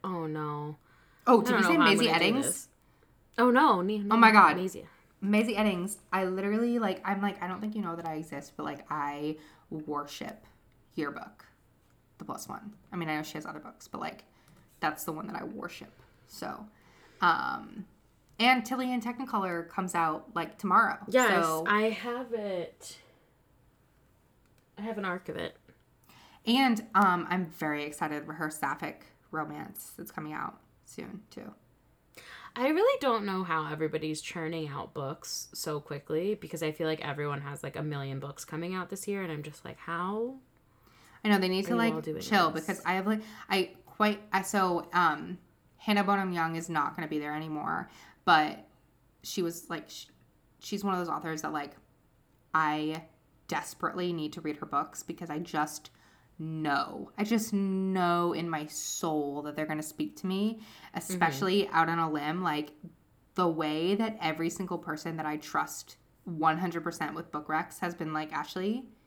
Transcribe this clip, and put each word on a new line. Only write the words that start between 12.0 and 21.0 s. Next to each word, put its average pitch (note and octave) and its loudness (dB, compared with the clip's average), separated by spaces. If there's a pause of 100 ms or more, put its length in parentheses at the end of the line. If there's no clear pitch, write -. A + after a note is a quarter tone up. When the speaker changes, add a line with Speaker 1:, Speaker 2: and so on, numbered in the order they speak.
Speaker 2:
the - -14
plus - -10
one." - -12 (180)
I F3+ -6
mean, E3 -4
I D#3 -2
know D#3 -4
she - -10
has D#3 -8
other D#3 -10
books, - -20
but, - -10
like, - -10 (560)
that's D#3 -2
the E3 -4
one D#3+ -8
that - -8
I - -8
worship. - -12 (340)
So, - -10 (560)
um, - 0 (540)
and B3 6
Tilly B3+ -2
in B3 0
Technicolor F#3+ -2
comes F#3 -4
out, D#3+ 0
like, - -4
tomorrow. G3 4 (100)